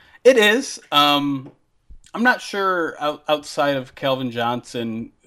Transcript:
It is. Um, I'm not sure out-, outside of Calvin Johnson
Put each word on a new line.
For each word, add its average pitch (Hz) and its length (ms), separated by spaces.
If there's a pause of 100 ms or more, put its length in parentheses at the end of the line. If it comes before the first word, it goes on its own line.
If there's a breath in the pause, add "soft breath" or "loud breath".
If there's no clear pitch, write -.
(240 soft breath)
It 262 140
is. 220 420 (140)
Um, 143 580 (640)
I'm 220 100
not 240 180
sure 180 580
out-, 147 280
outside 147 480
of 127 200
Calvin 131 360
Johnson 117 800 (160)